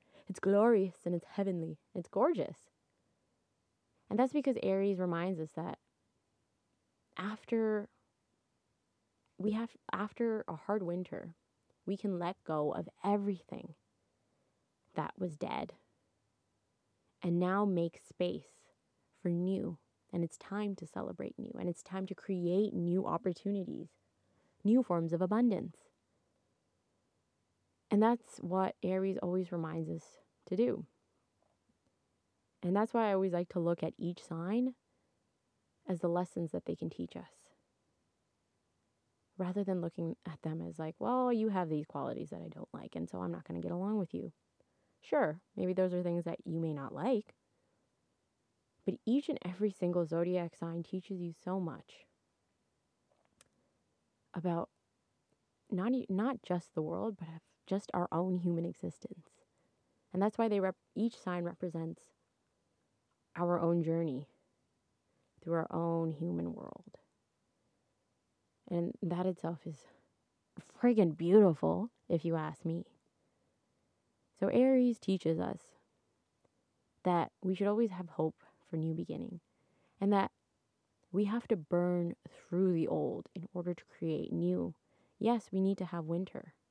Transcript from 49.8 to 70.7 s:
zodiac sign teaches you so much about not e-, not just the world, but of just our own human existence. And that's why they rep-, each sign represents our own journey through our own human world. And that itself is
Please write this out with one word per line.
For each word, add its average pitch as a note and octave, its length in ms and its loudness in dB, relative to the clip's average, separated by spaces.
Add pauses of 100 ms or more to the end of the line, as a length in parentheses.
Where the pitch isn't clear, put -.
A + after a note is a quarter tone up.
zodiac E3+ 500 0
sign E3+ 260 -6
teaches F#3 380 -8
you E3+ 140 -6 (100)
so F#3+ 160 -2
much C#3+ 460 -8 (2250)
about E3+ 380 -2 (1000)
not G3+ 220 0
e-, C4 160 0
not A3 340 0
just - 320 -2
the E3 60 -2
world, F#3 380 -2
but E3 100 -10
of D#3+ 140 -14 (240)
just G3 260 -2
our F3 180 0
own F3+ 280 0
human E3+ 260 0
existence. - 640 -10 (840)
And F#3 120 0
that's G#3+ 160 2
why A3+ 100 2
they G#3 120 2
rep-, F#3+ 140 0 (200)
each A3+ 240 0
sign F3 260 -4
represents E3 600 -6 (1300)
our F3 240 2
own E3+ 220 4
journey D#3 440 0 (1160)
through E3 140 -2
our D#3+ 140 0
own E3 420 0
human E3+ 420 -4
world. - 420 -14 (1700)
And E3+ 320 0
that F3 240 0
itself E3+ 400 -4
is D#3 100 -10 (1080)